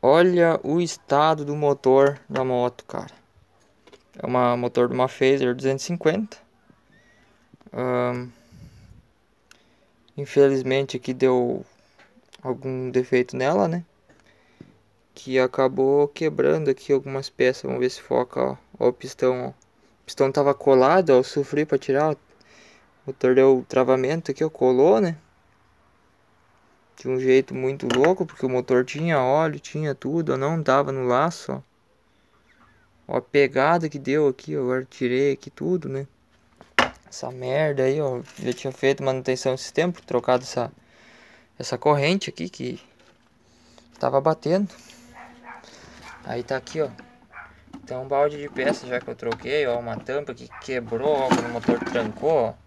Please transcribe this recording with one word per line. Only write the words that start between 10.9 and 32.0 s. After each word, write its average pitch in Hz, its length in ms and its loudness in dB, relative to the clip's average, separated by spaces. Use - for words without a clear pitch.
aqui 127 160 -6
deu 127 500 2
algum 131 480 -8
defeito 127 480 0
nela, 165 300 0
né? 170 180 -4
Que 131 240 -4
acabou 135 680 2
quebrando 151 600 0
aqui 135 240 -2
algumas 135 380 -2
peças. 127 320 0
Vamos 127 180 -6
ver 127 120 0
se - 100 -16
foca, 127 400 -2
ó. 131 160 -2
Ó 120 80 2
o 123 60 2
pistão, 127 520 -4
ó. - 220 -14
O - 80 -20
pistão 135 240 0
tava 143 220 2
colado, 139 560 4
ó. 135 60 8
Eu 127 80 6
sofri 147 420 -2
pra 147 120 -2
tirar, 143 340 0
ó. - 20 -2
O - 40 -6
motor 127 280 2
deu 131 320 6
travamento 131 640 0
aqui, 135 100 -4
ó. 156 80 0
Colou, 143 520 4
né? 165 160 -2
De - 140 -10
um 131 100 0
jeito 131 340 4
muito 131 400 -4
louco, 165 320 2
porque - 200 -10
o 131 40 0
motor 127 360 0
tinha 156 340 -2
óleo, 143 400 0
tinha 151 340 -6
tudo, 151 400 -4
ó. 131 40 -2
Não 151 260 -2
tava 139 300 2
no 131 120 -4
laço, 135 460 -2
ó. 135 100 -8